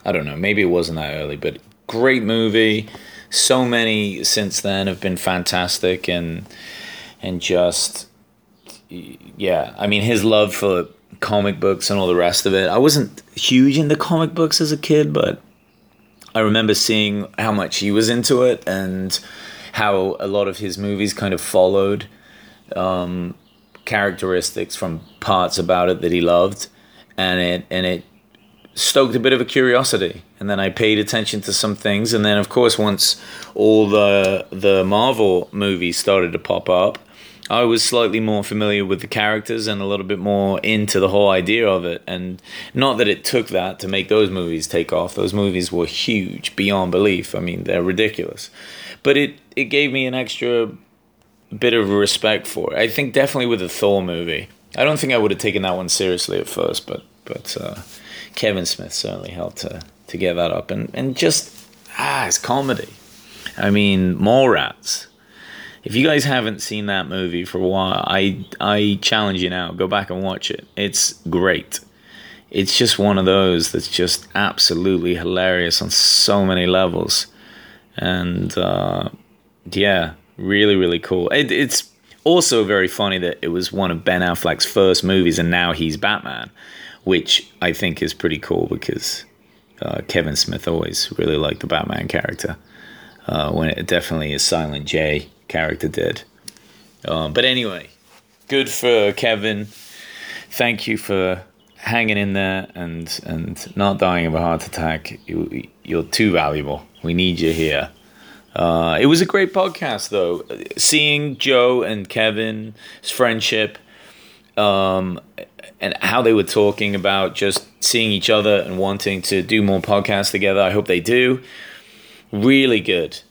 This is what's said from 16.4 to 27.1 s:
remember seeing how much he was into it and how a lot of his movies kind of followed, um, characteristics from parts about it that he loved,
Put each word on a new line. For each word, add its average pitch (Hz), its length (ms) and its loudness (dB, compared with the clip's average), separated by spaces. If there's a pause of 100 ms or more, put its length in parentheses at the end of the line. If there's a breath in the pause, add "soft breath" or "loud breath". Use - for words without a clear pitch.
remember 107 340 4
seeing 104 540 0 (100)
how 110 140 0
much 98 240 -2
he 101 160 -2
was 110 160 4
into 123 340 2
it 123 240 2
and 95 540 -4 (520 loud breath)
how 98 460 0
a 98 80 -6
lot 98 220 0
of 92 100 -8
his 95 200 -6
movies 101 360 -2
kind 101 180 -2
of 87 80 -2
followed, 98 640 2 (680 loud breath)
um, 90 600 -4 (500)
characteristics 92 920 -2
from 82 260 -6 (200)
parts 92 380 0
about 90 300 2
it 92 120 0
that 85 100 0
he 87 100 2
loved, 87 460 2 (500 soft breath)